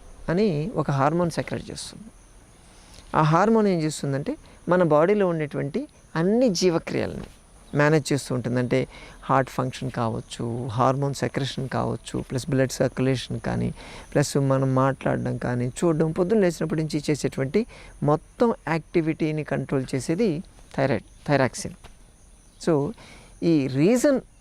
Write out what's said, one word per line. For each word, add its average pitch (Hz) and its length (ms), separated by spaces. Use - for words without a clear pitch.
అని 175 460
ఒక 151 160
హార్మోన్ 151 400
సెక్రెట్ - 400
చేస్తుంది. - 320
ఆ 156 60
హార్మోన్ 202 460
ఏం 180 120
చేస్తుందంటే 147 580
మన 180 140
బాడీలో 175 440
ఉండేటువంటి 156 600
అన్ని 214 340
జీవక్రియలని 160 760
మేనేజ్ 147 360
చేస్తూ 131 220
ఉంటుంది. 123 240
అంటే 127 280
హార్ట్ 131 280
ఫంక్షన్ 131 420
కావచ్చు, 120 760
హార్మోన్ 131 460
సెక్రెషన్ 131 560
కావచ్చు, 120 520
ప్లస్ 135 180
బ్లడ్ 131 220
సర్క్యులేషన్ 127 680
కానీ, 120 340
ప్లస్ 147 240
మనం 135 380
మాట్లాడడం 131 640
కానీ, 123 300
చూడడం, 160 440
పొద్దున్న 185 300
లేచినప్పటి 160 420
నుంచి 147 260
చేసేటువంటి 139 560
మొత్తం 156 500
యాక్టివిటీని 156 760
కంట్రోల్ 139 420
చేసేది 165 480
థైరాయిడ్, - 520
థైరాక్సిన్. - 460
So, 156 240
ఈ 156 240
రీజన్ 240 540